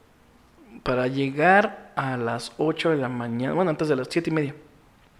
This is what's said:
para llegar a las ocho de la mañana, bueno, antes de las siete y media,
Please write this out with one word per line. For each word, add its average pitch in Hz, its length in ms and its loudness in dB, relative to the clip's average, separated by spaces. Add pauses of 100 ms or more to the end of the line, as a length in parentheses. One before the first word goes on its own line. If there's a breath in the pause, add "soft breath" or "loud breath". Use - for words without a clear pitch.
(840)
para 127 240 2
llegar 151 880 2
a 135 200 -2
las 117 400 -4
ocho 156 340 0
de 156 80 2
la 127 100 -2
mañana, 120 440 -4
bueno, 170 180 2
antes 151 180 -2
de 143 80 2
las 127 120 -4
siete 170 220 -2
y - 20 0
media, 147 220 0 (640)